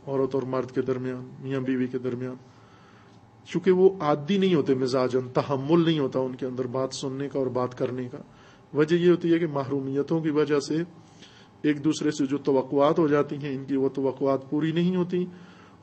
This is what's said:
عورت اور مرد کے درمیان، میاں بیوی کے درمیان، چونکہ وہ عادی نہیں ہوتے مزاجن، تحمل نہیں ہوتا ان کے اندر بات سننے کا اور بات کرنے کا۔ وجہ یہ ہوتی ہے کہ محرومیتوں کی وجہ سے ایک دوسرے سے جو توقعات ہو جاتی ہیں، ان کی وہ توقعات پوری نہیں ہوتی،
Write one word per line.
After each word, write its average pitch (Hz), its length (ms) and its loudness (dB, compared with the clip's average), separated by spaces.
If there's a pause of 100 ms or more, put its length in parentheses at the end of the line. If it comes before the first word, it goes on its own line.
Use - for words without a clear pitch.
عورت 135 280 -2
اور 135 80 -2
مرد 127 280 -4
کے 131 120 -2
درمیان، 127 480 -6 (100)
میاں 135 200 -4
بیوی 127 260 0
کے 127 120 -4
درمیان، 127 360 -6 (1080)
چونکہ 180 280 2
وہ 185 180 6 (100)
عادی 147 380 2
نہیں 190 160 4
ہوتے 139 200 4
مزاجن، 127 540 0
تحمل 143 560 2
نہیں 160 140 2
ہوتا 135 200 -2
ان 131 180 -4
کے 131 100 -6
اندر 127 200 -4
بات 131 280 -4
سننے 139 340 -6
کا 139 100 -6
اور 131 80 0
بات 123 320 -2
کرنے 127 300 -4
کا۔ - 100 -14 (560)
وجہ 156 220 4
یہ 175 140 6
ہوتی 170 240 4
ہے 165 40 4
کہ 170 80 -2
محرومیتوں 139 760 -2
کی 160 100 -2
وجہ 147 300 2
سے 139 160 -2 (880)
ایک 147 220 0
دوسرے 151 260 0
سے 151 160 0
جو 135 120 -2
توقعات 139 600 2
ہو 160 100 4
جاتی 147 280 2
ہیں، 143 180 -6
ان 135 100 -8
کی 139 120 -2
وہ 135 120 2
توقعات 135 640 -2
پوری 151 220 0
نہیں 175 240 2
ہوتی، 180 300 0 (560)